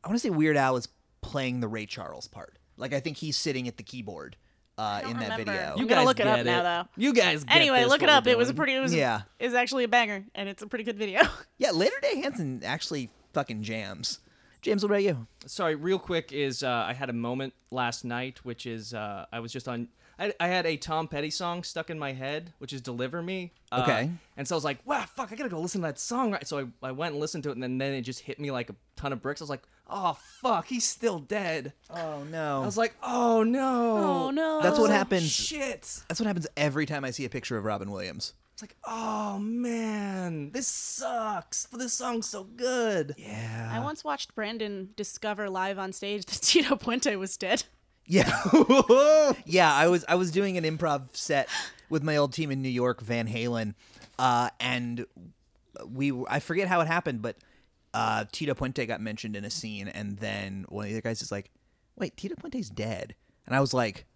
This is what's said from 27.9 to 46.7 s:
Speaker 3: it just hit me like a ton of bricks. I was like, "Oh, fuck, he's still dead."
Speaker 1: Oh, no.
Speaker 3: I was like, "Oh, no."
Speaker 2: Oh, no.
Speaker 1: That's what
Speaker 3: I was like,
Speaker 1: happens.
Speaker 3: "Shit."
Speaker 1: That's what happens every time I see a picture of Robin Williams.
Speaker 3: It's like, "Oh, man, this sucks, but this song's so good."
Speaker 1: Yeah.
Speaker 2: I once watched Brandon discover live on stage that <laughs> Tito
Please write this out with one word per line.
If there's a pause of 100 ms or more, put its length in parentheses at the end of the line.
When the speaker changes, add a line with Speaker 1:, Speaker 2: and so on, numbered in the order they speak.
Speaker 3:
it
just
hit
me
like
a (200)
ton
of
bricks.
I
was
like, (260)
"Oh, (240)
fuck,
he's
still
dead." (180)
Speaker 1:
Oh,
no.
Speaker 3:
I
was
like,
"Oh,
no."
Speaker 2:
Oh,
no.
Speaker 1:
That's
what
Speaker 3:
I
was
like,
Speaker 1:
happens.
Speaker 3:
"Shit."
Speaker 1:
That's
what
happens (100)
every
time
I
see
a
picture
of
Robin
Williams. (200)
Speaker 3:
It's
like, (120)
"Oh,
man,
this
sucks,
but
this
song's
so
good."
Speaker 1:
Yeah.
Speaker 2:
I
once
watched
Brandon
discover
live
on
stage
that
<laughs>
Tito